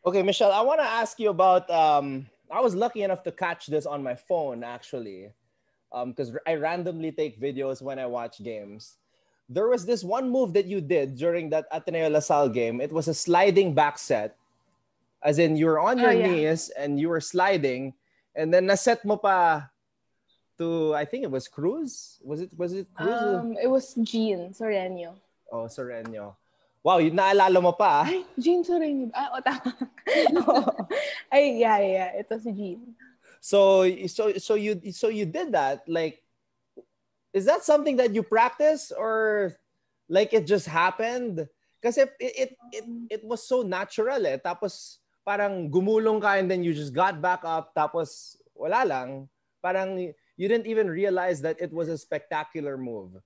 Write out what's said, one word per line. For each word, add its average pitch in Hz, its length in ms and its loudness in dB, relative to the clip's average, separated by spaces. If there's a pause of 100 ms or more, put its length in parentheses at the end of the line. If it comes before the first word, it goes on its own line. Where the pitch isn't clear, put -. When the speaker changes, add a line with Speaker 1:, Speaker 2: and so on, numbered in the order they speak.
Speaker 1:
Okay, 185 160 2
Michelle, 196 320 2
I 208 80 2
wanna 285 240 2
ask 226 340 -4
you 214 140 0
about, 185 400 4
um, 143 560 2 (220)
I 202 100 -2
was 220 160 0
lucky 233 240 -2
enough 190 240 -4
to 170 80 -6
catch 170 340 -6
this 147 220 -2
on 143 160 -6
my 127 100 -6
phone, 139 480 -4
actually, 110 720 -12 (580)
um, 123 220 -8
'cause 123 180 -6 (140)
I 165 100 -2
randomly 165 560 -6
take 147 300 -6
videos 135 400 -6
when 135 180 -10
I 127 60 -8
watch 120 380 -8
games. 107 560 -14 (480)
There 185 240 -2
was 196 160 -2
this 233 160 -2
one 240 240 -2
move 247 320 0
that 185 80 0
you 196 160 -4
did 139 320 0
during 165 400 -2
that 156 160 -2
Ateneo 160 400 -2
La 151 80 4
Salle 143 320 2
game. 117 320 -2
It 151 80 -6
was 160 160 -4
a 156 80 -2
sliding 180 560 4
back 147 240 2
set. 110 400 -4 (880)
As 147 160 2
in, 160 160 4
you 156 160 4
were 156 80 2
on 226 200 2
Speaker 2:
Oh, 240 40 2
Speaker 1:
your 220 160 6
Speaker 2:
yeah. 185 80 4
Speaker 1:
knees 160 480 0
and 143 240 -4
you 156 80 0
were 165 160 -2
sliding, 139 720 0 (400)
and 160 160 0
then 185 160 6
naset 185 400 2
mo 208 80 2
pa 175 520 2 (920)
to, 165 360 0
I 147 120 -2
think 262 160 -6
it 170 80 -6
was 131 160 -6
Cruz? 240 760 -6
Was 151 200 -8
it, 185 160 -14
was 175 160 -4
it 196 200 -8
Cruz? - 160 -4
Speaker 2:
Um, 233 440 -2
it 233 120 -2
was 262 240 0 (120)
Jean 208 480 -2
Soreño. 185 640 -6 (360)
Speaker 1:
Oh, 113 200 -8
Soreño. 113 640 -12 (480)
Wow, 175 160 6
yun, 160 160 4
naalala 190 480 6
mo 175 80 6
pa, 170 320 4
ah. - 40 0
Speaker 2:
Ay, 359 180 -2 (140)
Jean 339 280 4
Soreño. 294 480 -2
Ah, 277 160 -4
oh, 262 80 -6
tama. 254 320 -2 (340)
<laughs> 359 380 4
Oo. 247 440 2 (440)
Ay, 269 320 4
yeah, 220 160 4
yeah. 190 300 0 (100)
Ito 220 200 -6
si 226 120 -8
Jean. 202 440 -10 (440)
Speaker 1:
So, 196 480 6 (200)
so, 214 280 -2
so 208 200 -2
you, 208 200 -2 (160)
so - 160 -4
you 214 180 -2
did 294 280 -6
that. 139 340 0
Like, 165 320 -4 (1120)
is 196 120 0
that 330 160 4
something 294 360 2
that 233 180 2
you 220 80 0
practice 247 680 2
or, 214 680 -2 (520)
like, 202 240 2
it 196 140 4
just 190 180 2
happened? 185 800 -2 (380)
Kasi 240 180 2
it, 269 180 2
it, 254 300 -4 (220)
it, 220 140 -12 (240)
it 214 140 -8
was 220 220 -8
so 254 160 0
natural 208 640 -2
eh. 139 160 -2
Tapos - 560 -8 (300)
parang 196 420 -2
gumulong 220 540 2
ka 196 160 4
and 185 100 0
then 180 140 0
you 170 100 0
just 147 220 -6
got 175 260 2
back 180 220 0
up. 160 320 -6
Tapos 151 600 -4 (180)
wala 190 320 -2
lang. 135 400 -6 (340)
Parang 190 380 -4
you 175 480 -8
didn't 226 180 0
even 220 240 0
realize 180 540 -2
that 156 180 -4
it 160 120 -8
was 160 160 -6
a 160 100 -6
spectacular 151 800 -8
move. 110 340 -12 (140)